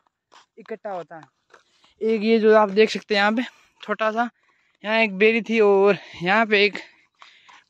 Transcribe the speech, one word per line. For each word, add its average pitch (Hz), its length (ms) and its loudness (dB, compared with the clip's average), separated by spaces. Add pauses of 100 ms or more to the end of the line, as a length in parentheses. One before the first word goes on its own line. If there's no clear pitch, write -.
(580)
इकट्ठा 214 340 -14
होता 170 240 -14
है। 156 60 -20 (800)
एक 220 200 -2
ये 226 180 2
जो 214 160 4
आप 214 140 4
देख 208 200 2
सकते 208 260 -6
हैं 202 60 0
यहाँ 214 120 0
पे 240 100 -4 (380)
छोटा 214 300 -6
सा, 226 180 -4 (540)
यहाँ 220 160 -2
एक 202 180 -2
बेरी 220 240 2
थी 220 180 -4
और 202 380 4 (260)
यहाँ 208 220 0
पे 208 200 2
एक 196 140 -4 (920)